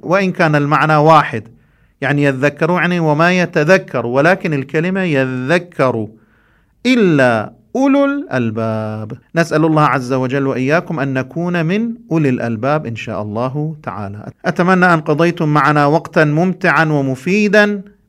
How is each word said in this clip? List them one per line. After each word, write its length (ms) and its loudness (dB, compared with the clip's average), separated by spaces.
وإن 300 -2
كان 220 0
المعنى 420 2
واحد، 520 4
يعني 240 0
يذكر 460 0
يعني 300 0
وما 400 2
يتذكر، 680 0
ولكن 480 0
الكلمة 460 -4
يذكر، 1080 -2
"إلا 680 2
أولو 280 2
الألباب". 1120 -4
نسأل 300 0
الله 180 2
عز 300 0
وجل 340 -2
وإياكم 540 -2
أن 140 -4
نكون 520 -4
من 280 -2
أولي 160 2
الألباب 580 -2
إن 100 -8
شاء 260 -8
الله 600 -6
تعالى. 440 -10
أتمنى 500 2
أن 60 2
قضيتم 480 0
معنا 380 2
وقتا 380 2
ممتعا 600 0
ومفيدا 960 0